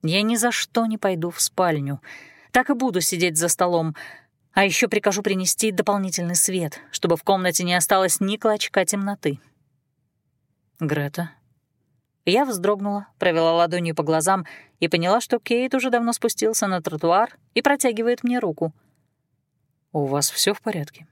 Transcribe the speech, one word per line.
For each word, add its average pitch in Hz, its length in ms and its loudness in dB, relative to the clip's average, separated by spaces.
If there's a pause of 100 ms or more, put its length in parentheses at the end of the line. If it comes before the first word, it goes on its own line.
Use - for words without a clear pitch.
Я 175 200 0
ни 226 140 0
за 233 140 0
что - 360 -2
не 220 120 -4
пойду 175 320 -2
в - 100 -8
спальню. 147 600 -2 (520)
Так 254 180 2
и 285 40 4
буду 233 260 0
сидеть 170 360 0
за 170 120 0
столом. 165 460 2 (580)
А 196 120 4
еще 202 240 2
прикажу 208 340 0
принести 196 480 0
дополнительный 190 640 -2
свет, 170 460 -2 (100)
чтобы 170 260 0
в 160 60 -8
комнате 180 420 0
не 175 100 0
осталось 185 460 2
ни 196 160 -2
клочка 208 480 0
темноты. 196 560 -4 (1400)
"Грета?" 147 500 -4 (920)
Я 220 200 2
вздрогнула, 202 640 -2 (120)
провела 165 360 2
ладонью 170 400 2
по 160 80 -2
глазам 160 440 0 (320)
и 170 100 0
поняла, 180 320 2
что - 180 -2
Кейт 247 360 -2
уже 262 160 0
давно 233 220 0
спустился 220 540 -2
на 185 160 -2
тротуар 170 540 0 (180)
и 233 80 0
протягивает 240 600 2
мне 247 160 0
руку. 165 340 -2 (1200)
"У 147 140 -2
вас 143 240 0
все - 220 0
в - 80 -6
порядке?" 160 520 -8